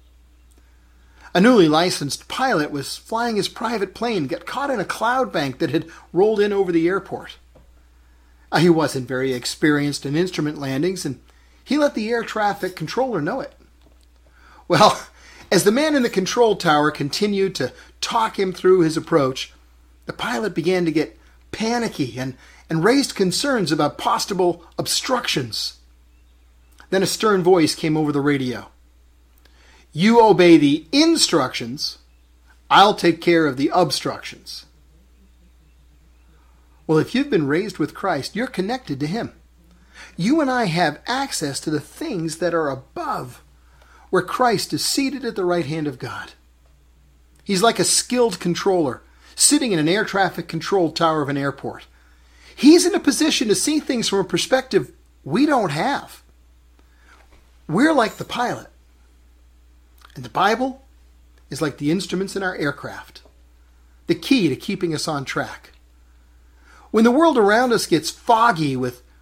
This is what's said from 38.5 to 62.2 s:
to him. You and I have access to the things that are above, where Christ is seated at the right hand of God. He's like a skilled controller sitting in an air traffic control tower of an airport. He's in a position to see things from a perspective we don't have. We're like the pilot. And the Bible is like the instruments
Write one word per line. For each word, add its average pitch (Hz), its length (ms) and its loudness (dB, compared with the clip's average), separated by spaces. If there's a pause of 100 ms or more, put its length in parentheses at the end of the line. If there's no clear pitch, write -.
to 147 60 -4
him. 180 260 -6 (840)
You 247 240 0
and 269 100 0
I 247 160 0
have 160 400 -2
access 233 540 -6
to 160 100 -8
the 147 100 -2
things 165 580 -8
that 170 160 -2
are 156 160 -2
above, 156 720 -10 (680)
where 185 120 2
Christ 226 500 -2
is 147 120 -4
seated 269 400 -2
at 226 120 -6
the 190 80 -2
right 175 220 0
hand 156 200 -4
of 131 120 -8
God. - 340 -14 (1120)
He's 190 180 -2
like 226 160 2
a - 60 2
skilled 233 540 0
controller 170 640 -2 (320)
sitting 277 380 2
in 170 60 2
an 151 100 2
air 202 160 2
traffic 185 440 -2
control 165 440 0
tower 160 300 0
of 135 60 -4
an 143 80 -2
airport. 139 500 -8 (680)
He's 339 320 8
in 392 80 0
a 349 60 0
position 294 480 0
to 196 60 4
see 294 260 0
things 240 280 -2
from 196 120 0
a 185 40 0
perspective 190 680 -2 (320)
we 185 220 0
don't 240 240 2
have. 185 520 -6 (1400)
We're 277 280 2
like 226 220 0
the - 80 -12
pilot. 214 440 -6 (1500)
And 127 60 -14
the 117 60 -16
Bible 226 540 -2 (640)
is - 140 -8
like 147 160 -4
the 147 140 -2
instruments 190 420 -4